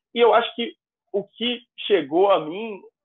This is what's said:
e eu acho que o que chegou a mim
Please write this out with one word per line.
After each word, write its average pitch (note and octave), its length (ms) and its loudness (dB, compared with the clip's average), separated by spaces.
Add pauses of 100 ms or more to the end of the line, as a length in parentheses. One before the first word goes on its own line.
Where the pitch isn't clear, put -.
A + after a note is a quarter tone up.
(120)
e A#3 60 -6
eu A#3 160 6
acho A3+ 220 2
que A#3 180 -8 (380)
o G3 100 -4
que A#3 380 -8 (260)
chegou F3 440 2
a E3 140 2
mim G3 360 -10 (240)